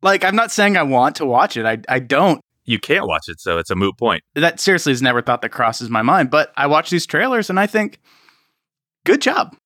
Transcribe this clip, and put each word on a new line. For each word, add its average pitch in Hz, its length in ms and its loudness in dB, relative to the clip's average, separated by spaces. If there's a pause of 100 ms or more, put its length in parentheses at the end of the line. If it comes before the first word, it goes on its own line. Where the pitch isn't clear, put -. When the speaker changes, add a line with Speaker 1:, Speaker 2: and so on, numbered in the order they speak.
Speaker 1:
Like, 196 240 2
I'm 190 120 0
not 226 140 0
saying 202 260 2
I 175 60 2
want 135 340 2
to 156 100 -4
watch 127 300 2
it. 110 100 -2
I, 113 120 0 (160)
I 131 40 0
don't. 139 420 2 (240)
Speaker 2:
You 113 140 -2
can't 151 280 0
watch 78 220 -4
it, 85 120 -12
so 85 180 -2
it's 82 120 -6
a - 60 -2
moot 95 220 -2
point. 107 240 -2 (120)
Speaker 1:
That 160 260 0
seriously 175 320 0
is 123 100 -2
never 123 160 2
a 117 40 -4
thought 120 200 -2
that 117 80 -6
crosses 117 400 -4
my 110 120 0
mind, 143 280 2
but 151 260 0
I 143 120 -2
watch 156 220 0
these 170 160 -2
trailers 226 440 -2
and 185 100 0
I 202 60 2
think, 208 340 -4 (1040)
good 285 160 2
job. - 340 -2 (120)